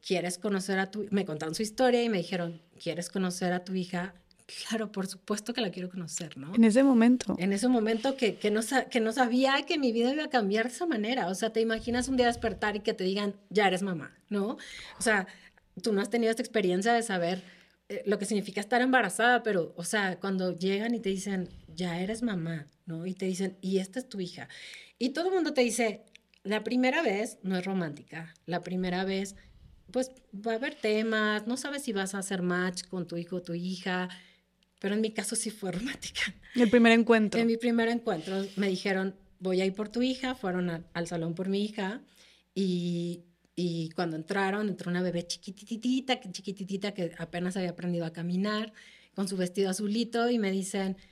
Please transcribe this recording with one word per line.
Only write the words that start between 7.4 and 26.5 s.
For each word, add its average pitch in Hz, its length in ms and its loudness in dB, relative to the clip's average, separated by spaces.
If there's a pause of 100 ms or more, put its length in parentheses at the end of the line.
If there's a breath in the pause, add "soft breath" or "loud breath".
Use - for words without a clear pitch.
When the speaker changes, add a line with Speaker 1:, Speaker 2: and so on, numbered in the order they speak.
Speaker 1:
ese 220 160 0
momento 233 480 2
que, 254 180 2
que 214 160 0
no 214 100 2
sa-, 254 280 2
que 247 100 2
no 220 140 2
sabía 262 520 4
que 330 140 0
mi 262 120 2
vida 233 220 4
iba 302 120 -2
a - 40 -6
cambiar 220 380 2
de 247 60 -6
esa 359 120 -4
manera. 226 420 0
O 190 80 -2
sea, 220 160 -2
te 226 100 2
imaginas 233 480 0
un 262 80 0
día 240 100 6
despertar 214 480 0
y 208 60 -4
que 214 120 0
te 185 120 -4
digan, 196 300 0 (140)
"Ya 196 180 6
eres 180 140 2
mamá", 175 320 -4 (160)
¿no? 208 280 0 (420 loud breath)
O - 20 -6
sea, 202 260 2 (540 loud breath)
tú 220 120 0
no 196 80 2
has 202 80 -2
tenido 226 200 2
esta 226 140 0
experiencia 196 500 2
de 233 100 4
saber, 185 380 0 (480 soft breath)
eh, 202 160 -8
lo 202 140 2
que 202 60 -4
significa 196 360 -2
estar 240 200 2
embarazada, 240 600 4
pero, 190 340 0
o 170 60 -6
sea, 190 360 -2
cuando 185 380 0
llegan 196 360 0
y 226 60 -2
te 196 100 -4
dicen, 190 400 -4 (240)
"Ya 175 280 -4
eres 220 200 -4
mamá", 165 460 -4 (180)
¿no? 165 200 -8
Y 185 80 -6
te 190 120 -6
dicen, 190 360 -2
"Y 190 180 0
esta 190 200 -8
es 254 100 -10
tu 196 100 -10
hija". 170 300 -10 (500 loud breath)
Y 247 100 2
todo 349 200 -2
el 381 60 0
mundo 302 180 2
te 254 80 4
dice, 226 420 0 (400)
"La 214 220 -2